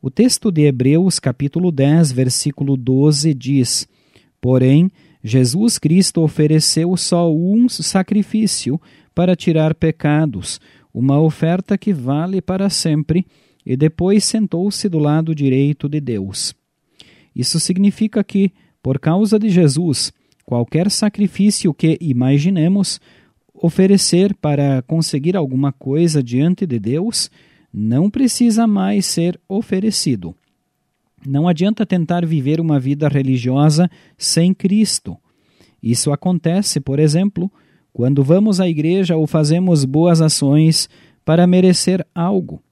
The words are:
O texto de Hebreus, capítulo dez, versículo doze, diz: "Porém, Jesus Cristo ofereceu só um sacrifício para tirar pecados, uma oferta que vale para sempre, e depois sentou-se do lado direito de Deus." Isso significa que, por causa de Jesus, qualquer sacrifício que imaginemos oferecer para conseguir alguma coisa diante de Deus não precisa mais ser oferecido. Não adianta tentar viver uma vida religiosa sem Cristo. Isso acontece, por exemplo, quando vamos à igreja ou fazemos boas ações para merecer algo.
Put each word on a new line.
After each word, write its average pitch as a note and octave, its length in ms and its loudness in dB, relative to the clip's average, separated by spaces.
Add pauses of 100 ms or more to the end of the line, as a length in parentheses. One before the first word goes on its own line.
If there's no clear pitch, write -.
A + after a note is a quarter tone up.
O C3+ 80 -6
texto A3+ 420 0
de D#3 120 2
Hebreus, D3 560 2
capítulo C#3+ 520 -2
dez, D3 400 2
versículo C3 640 -2
doze, C#3 580 0
diz: B2+ 540 -2 (540)
"Porém, C3 500 4 (320)
Jesus B2+ 560 0
Cristo F3+ 420 0
ofereceu D#3 760 0
só E3+ 360 0
um G3+ 360 2
sacrifício G3 1080 -2 (360)
para F3+ 200 2
tirar D#3 380 0
pecados, D3+ 880 -2 (340)
uma C3+ 260 2
oferta E3 580 0
que G#3 160 -2
vale D#3 480 -4
para F#3+ 280 -4
sempre, D#3 560 -2 (400)
e B2+ 100 -2
depois F3 480 0
sentou-se G3+ 640 -4
do E3 120 -2
lado D#3 360 0
direito C#3+ 540 0
de D#3 100 -4
Deus." G#2 560 -8 (800)
Isso C3 240 -2
significa G3 640 0
que, G3 280 0 (300)
por C3 180 -2
causa G3+ 380 2
de G#3+ 120 0
Jesus, E3 640 0 (320)
qualquer C#3 440 -2
sacrifício G3+ 840 0
que D#3+ 260 0
imaginemos D#3 1000 0 (520)
oferecer F#3+ 840 2
para C#3+ 480 0
conseguir D#3+ 520 -2
alguma C#3 380 -2
coisa D3+ 500 0
diante C#3+ 420 0
de B2 140 -4
Deus D3 500 -4 (440)
não A#2+ 360 0
precisa A#3 560 0
mais G3+ 400 0
ser F3 420 -4
oferecido. F#3 840 -4 (920)
Não C#3+ 220 -2
adianta F#3 380 0
tentar F3 400 -2
viver D#3 340 -2
uma D#3 200 0
vida C#3+ 300 -2
religiosa C#3 800 0 (280)
sem F3 360 0
Cristo. G3+ 640 -2 (680)
Isso A#2+ 280 -2
acontece, F3 680 -2
por C3+ 180 -4
exemplo, E3+ 540 0 (400)
quando C3+ 320 0
vamos F#3 380 2
à F#3 80 0
igreja E3 480 0
ou D#3 80 0
fazemos D#3+ 580 2
boas D#3+ 380 2
ações D#3 640 2 (380)
para E3+ 220 4
merecer F3+ 640 2
algo. F3 480 -4 (100)